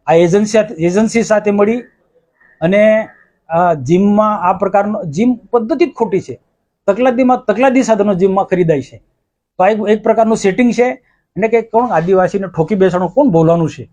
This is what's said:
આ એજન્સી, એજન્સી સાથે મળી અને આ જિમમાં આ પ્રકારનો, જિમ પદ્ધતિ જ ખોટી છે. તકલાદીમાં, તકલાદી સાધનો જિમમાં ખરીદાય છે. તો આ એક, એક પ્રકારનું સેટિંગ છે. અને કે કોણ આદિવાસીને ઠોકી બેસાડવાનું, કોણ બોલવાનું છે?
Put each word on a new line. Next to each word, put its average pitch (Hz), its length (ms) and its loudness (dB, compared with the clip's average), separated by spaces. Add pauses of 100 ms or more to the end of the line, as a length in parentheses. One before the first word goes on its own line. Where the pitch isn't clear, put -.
આ 156 80 2
એજન્સી, 202 440 2
એજન્સી 180 640 0
સાથે 208 280 0
મળી 208 300 0 (800)
અને 214 480 2 (400)
આ 170 260 0
જિમમાં 202 680 0
આ 180 120 0
પ્રકારનો, 202 520 -2
જિમ 196 300 -2
પદ્ધતિ 240 520 -2
જ 262 80 -8
ખોટી 196 260 -2
છે. 135 200 -12 (460)
તકલાદીમાં, 247 580 0
તકલાદી 247 380 0
સાધનો 208 320 0
જિમમાં 190 300 0
ખરીદાય 165 380 0
છે. 117 140 -20 (640)
તો 180 60 2
આ 190 40 4
એક, 214 100 0 (100)
એક 214 140 0
પ્રકારનું 220 340 2
સેટિંગ 214 360 0
છે. 247 200 0 (440)
અને 214 120 0
કે 226 140 0
કોણ 226 280 -2
આદિવાસીને 185 560 0
ઠોકી 165 280 -4
બેસાડવાનું, 180 400 0
કોણ 269 160 2
બોલવાનું 165 400 2
છે? - 220 -16